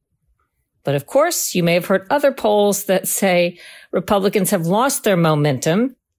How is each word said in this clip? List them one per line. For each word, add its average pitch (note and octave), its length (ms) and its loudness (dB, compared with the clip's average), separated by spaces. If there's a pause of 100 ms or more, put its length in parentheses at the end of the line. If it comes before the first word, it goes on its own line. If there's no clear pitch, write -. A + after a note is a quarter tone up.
(840)
But C#3+ 100 -2
of C#3+ 120 -6
course, E4 500 -2
you F3 80 0
may E3+ 100 2
have F3 120 0
heard F#3+ 220 0
other C#4+ 220 0
polls G#3 540 0
that - 240 -2
say F3 500 0 (320)
Republicans G3 600 0
have F3 140 0
lost A3 380 0
their G3 140 2
momentum D#3+ 800 0 (220)